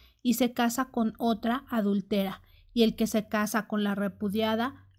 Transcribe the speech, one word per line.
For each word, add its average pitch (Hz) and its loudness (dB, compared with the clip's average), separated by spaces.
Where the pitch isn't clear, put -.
y 247 2
se 247 0
casa 240 0
con 220 -2
otra, 233 -2
adultera, 202 0
y 233 4
el 220 4
que 226 0
se 220 0
casa 208 -2
con 208 -4
la 202 0
repudiada, 220 -2